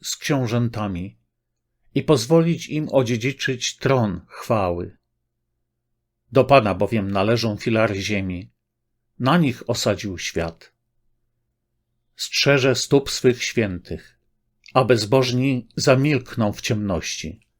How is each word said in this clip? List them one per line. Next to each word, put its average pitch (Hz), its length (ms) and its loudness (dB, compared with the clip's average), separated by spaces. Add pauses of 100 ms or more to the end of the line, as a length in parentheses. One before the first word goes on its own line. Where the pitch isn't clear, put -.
z - 160 -10
książętami 110 1000 -4 (800)
i 139 80 2
pozwolić 156 640 2
im 151 200 -4
odziedziczyć 123 880 -2
tron 113 500 0
chwały. 90 720 -4 (1300)
Do 123 120 6
Pana 113 320 4
bowiem 98 360 -2
należą 107 460 0
filary 110 440 0
ziemi, 95 500 -4 (680)
na 131 180 2
nich 143 320 0
osadził 101 480 -2
świat. - 560 -6 (1400)
Strzeże 135 600 0
stóp - 360 0
swych 123 320 0
świętych, - 800 -6 (520)
a 127 100 4
bezbożni 123 920 2
zamilkną 131 800 0
w - 80 -14
ciemności, 98 800 -4 (200)